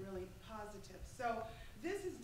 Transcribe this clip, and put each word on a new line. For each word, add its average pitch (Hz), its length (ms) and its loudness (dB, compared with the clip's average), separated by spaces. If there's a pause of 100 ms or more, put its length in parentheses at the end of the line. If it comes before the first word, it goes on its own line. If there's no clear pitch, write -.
really 190 220 0 (240)
positive. 202 500 -4 (160)
So 233 260 6 (400)
this 392 220 4
is 359 200 2